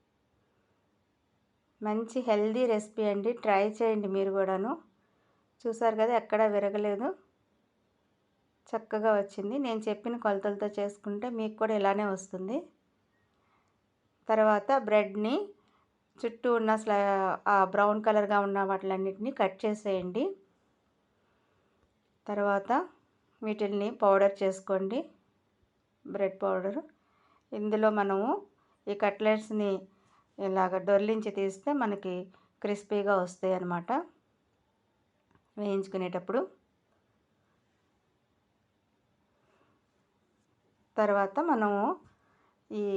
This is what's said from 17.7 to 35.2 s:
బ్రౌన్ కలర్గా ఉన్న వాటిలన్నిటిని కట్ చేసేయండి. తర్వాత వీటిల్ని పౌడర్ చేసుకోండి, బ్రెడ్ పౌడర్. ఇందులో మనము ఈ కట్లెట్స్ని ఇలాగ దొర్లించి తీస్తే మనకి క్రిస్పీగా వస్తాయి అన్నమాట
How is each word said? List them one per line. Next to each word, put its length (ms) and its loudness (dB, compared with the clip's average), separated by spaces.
బ్రౌన్ 320 4
కలర్గా 400 2
ఉన్న 140 -2
వాటిలన్నిటిని 680 -4
కట్ 260 0
చేసేయండి. 600 -2
తర్వాత 420 0
వీటిల్ని 420 -2
పౌడర్ 400 6
చేసుకోండి, 580 -2
బ్రెడ్ 280 -2
పౌడర్. 380 -2
ఇందులో 300 2
మనము 280 0
ఈ 120 -4
కట్లెట్స్ని 680 0
ఇలాగ 420 0
దొర్లించి 480 2
తీస్తే 340 -2
మనకి 320 -4
క్రిస్పీగా 580 0
వస్తాయి 360 -2
అన్నమాట 340 -4